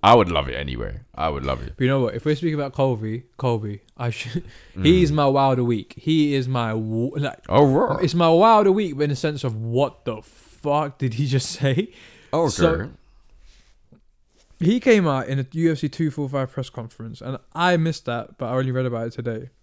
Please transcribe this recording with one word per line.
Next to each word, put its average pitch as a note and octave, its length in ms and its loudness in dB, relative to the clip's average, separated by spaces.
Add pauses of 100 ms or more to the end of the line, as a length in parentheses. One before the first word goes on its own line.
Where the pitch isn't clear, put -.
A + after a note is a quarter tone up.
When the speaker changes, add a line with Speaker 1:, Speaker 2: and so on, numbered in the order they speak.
Speaker 1:
I G#2 120 8
would G#2 160 6
love C#2+ 200 -2
it A#1+ 40 -8
anyway. A#1+ 460 -8 (140)
I D#2+ 160 -2
would C2+ 160 -6
love B1+ 160 -4
it. A#1 160 -12
Speaker 2:
But C3+ 60 0
you B2 40 2
know C3+ 120 0
what? A#2 140 -2
If A#2 120 -6
we're D3+ 100 2
speaking D#3 200 -4
about C#3 180 -6
Colby, A#2 480 -2 (160)
Colby, G#2+ 420 -4 (160)
I A#2+ 140 -4
should, A#2 340 -8 (160)
<laughs> - 160 -20
Speaker 1:
Mm. F#2 80 -6
Speaker 2:
he's E3+ 280 6
my D3 140 2
Wilder C3+ 380 2
week. A#2 320 -2
He D3+ 380 2
is C3 120 0
my A#2+ 240 -2
w-, A2 460 -4
like, C#3 220 -6 (100)
Speaker 1:
Oh, C3+ 180 6
right. D3+ 380 2
Speaker 2:
it's D3+ 100 0
my E3+ 140 4
Wilder G3+ 440 6
week, F#3+ 260 0
but D3 60 0
in D3 60 0
the C#3 60 -2
sense D3+ 280 -4
of A2+ 120 -4
what A#2 480 -2
the A2 160 -6
fuck - 760 -6
did B2 160 -2
he C#3 120 -2
just C3 260 0
<laughs> - 60 -10
say? C#3 360 0 (400)
Speaker 1:
Okay. D#3+ 200 2
Speaker 2:
So, - 360 0 (1700)
he G3 220 2
came G#3+ 260 4
out C3 220 -2
in C3+ 100 -2
a C3 140 -4
U E3 200 2
F D3 60 -4
C D3 100 -4
two D#3 220 -2
four C#3+ 180 -6
five C3+ 240 -4
press C3 160 -8
conference, A2+ 540 -14
and C3 160 -8 (160)
I F3 240 2
missed D#3+ 280 -2
that, A#2+ 300 -8
but B2 100 -8
I A#2+ 100 -4
only C3 160 -2
read B2+ 140 -2
about A#2 200 -4
it A#2+ 80 -8
today. A#2 360 -8 (120)